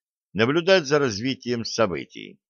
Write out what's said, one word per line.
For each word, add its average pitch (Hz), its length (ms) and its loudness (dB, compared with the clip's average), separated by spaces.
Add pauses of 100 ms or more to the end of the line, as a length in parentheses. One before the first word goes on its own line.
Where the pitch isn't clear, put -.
(320)
наблюдать 160 540 2
за 147 120 2
развитием 120 680 -2
событий. 95 840 -4